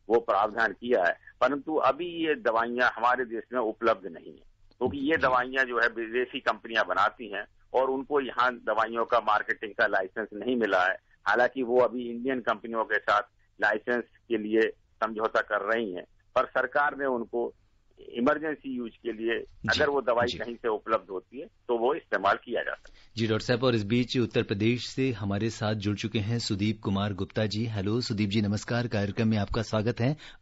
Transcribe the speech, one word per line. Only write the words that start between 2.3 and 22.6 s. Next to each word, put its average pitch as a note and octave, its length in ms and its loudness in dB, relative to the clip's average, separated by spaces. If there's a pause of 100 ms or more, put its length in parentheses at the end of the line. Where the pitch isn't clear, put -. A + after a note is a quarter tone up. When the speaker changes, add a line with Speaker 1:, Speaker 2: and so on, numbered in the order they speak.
Speaker 1:
दवाइयां A#2 560 0
हमारे B2 340 2
देश A2+ 280 -8
में B2+ 80 -2
उपलब्ध A2 460 0
नहीं D#2+ 260 -14
है, C#2+ 100 -20 (360)
क्योंकि B2+ 200 -2
ये D3 180 2
Speaker 2:
जी। D#3+ 60 0
Speaker 1:
दवाइयां C3 440 2
जो A#2+ 120 -2
है A#2 100 4
विदेशी A#2 520 -4
कंपनियां A2+ 460 -2
बनाती G2+ 420 0
हैं G2+ 180 -8 (280)
और C3 160 2
उनको C#3 300 0
यहाँ B2 340 0
दवाइयों A2+ 500 0
का A#2 160 2
मार्केटिंग G#2+ 540 -2
का A2+ 120 2
लाइसेंस G2+ 480 -2
नहीं A2 220 -2
मिला G2 280 4
है। F#2 120 0 (300)
हालांकि A#2+ 360 2
वो B2 180 4
अभी A#2+ 300 0
इंडियन B2 300 -4
कंपनियों A2+ 440 -2
के G#2 140 0
साथ G#2 240 2 (380)
लाइसेंस G#2+ 440 0 (240)
के A2+ 100 0
लिए G#2+ 220 2 (440)
समझौता A2 360 0
कर G#2 200 -2
रही G#2+ 320 -2
हैं, F2+ 120 -10 (300)
पर B2+ 100 2
सरकार C#3+ 540 0
ने C#3 80 -2
उनको A#2+ 480 -2 (540)
इमरजेंसी C#3+ 680 -2
यूज A#2+ 200 -8
के A#2 160 -8
लिए A2+ 260 -2
Speaker 2:
जी, - 300 -12
Speaker 1:
अगर D3 220 2
वो C#3 100 0
दवाई A#2+ 260 2
Speaker 2:
जी। A#2+ 120 -4
Speaker 1:
कहीं A#2+ 160 -8
से A#2 140 -6
उपलब्ध G#2+ 420 -2
होती G2 300 -10
है E3 60 -12
तो - 320 -4
वो B2 160 2
इस्तेमाल G2+ 500 2
किया G#2+ 180 -4